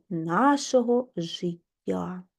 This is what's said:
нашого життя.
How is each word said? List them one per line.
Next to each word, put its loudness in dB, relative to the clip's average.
нашого 2
життя. -6